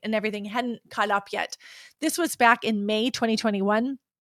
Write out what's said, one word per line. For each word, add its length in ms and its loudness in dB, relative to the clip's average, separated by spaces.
and 120 -2
everything 300 -4
hadn't 440 -4
caught 220 0
up 200 0
yet. 260 -4
This 160 0
was 180 0
back 280 4
in 220 -2
May 260 0
twenty 260 0
twenty-one. 640 0